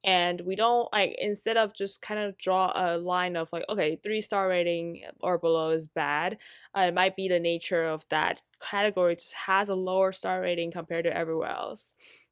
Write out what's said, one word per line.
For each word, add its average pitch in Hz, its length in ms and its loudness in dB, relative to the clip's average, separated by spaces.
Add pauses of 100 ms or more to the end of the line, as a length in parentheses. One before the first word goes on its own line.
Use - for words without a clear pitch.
and 180 380 2
we 185 140 -4
don't, 240 380 4
like, 202 240 2
instead 208 400 0
of 214 160 4
just - 300 -6
kind 214 160 -4
of 202 180 -4
draw 185 380 2
a 170 240 0
line 180 360 0
of, 165 160 -4
like, 165 160 -6
okay, 170 360 0
three 214 180 -2
star 196 260 0
rating 170 540 0 (180)
or 175 200 2
below 160 320 2
is 160 160 0
bad, 156 500 -2 (400)
uh, 196 40 4
it 175 120 4
might 185 220 2
be 190 120 -4
the 180 120 4
nature 170 460 0
of 156 240 -4
that 156 320 0 (200)
category 190 540 2
just - 180 -10
has 202 340 0
a 196 80 -2
lower 185 360 0
star 185 280 -4
rating 170 320 -2
compared 170 340 -4
to 165 120 0
everywhere 160 320 -2
else. - 460 -8 (360)